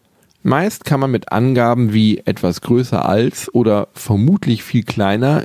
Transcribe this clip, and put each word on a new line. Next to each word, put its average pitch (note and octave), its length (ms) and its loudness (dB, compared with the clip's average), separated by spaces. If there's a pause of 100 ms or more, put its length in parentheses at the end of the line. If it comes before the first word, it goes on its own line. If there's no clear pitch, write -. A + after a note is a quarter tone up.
(440)
Meist E3 400 -2
kann C#3 160 0
man C3+ 100 0
mit - 220 -4
Angaben A#2+ 600 2
wie G#2+ 260 2
„etwas - 420 -4
größer A#2+ 480 0
als“ A2 460 -2
oder G#2+ 400 2
„vermutlich A#2 680 0
viel A#2 200 -2
kleiner“ A2 640 0